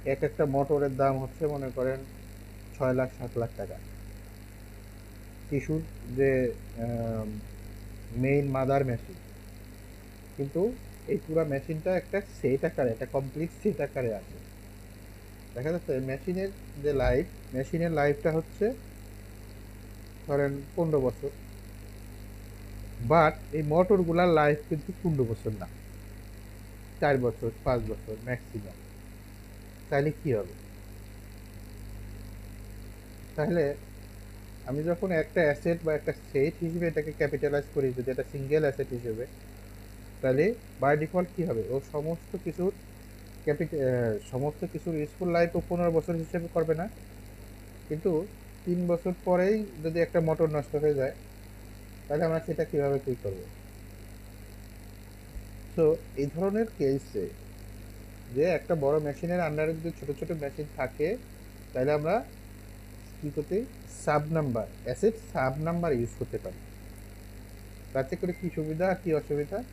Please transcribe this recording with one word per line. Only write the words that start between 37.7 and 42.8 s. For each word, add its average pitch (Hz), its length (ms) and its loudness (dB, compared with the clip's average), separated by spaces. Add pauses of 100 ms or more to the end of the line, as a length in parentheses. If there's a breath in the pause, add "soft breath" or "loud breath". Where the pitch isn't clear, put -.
করি, 135 220 4
যদি 127 140 0
এটা 127 120 0 (100)
single 143 300 2
asset 135 280 2
হিসেবে, 120 360 -4 (960)
তাহলে 143 320 6 (260)
by 143 160 8
default 180 300 2 (100)
কি 170 80 2
হবে? 113 240 2
ও 135 120 2 (120)
সমস্ত 160 520 -2
কিছুর 180 280 0 (720)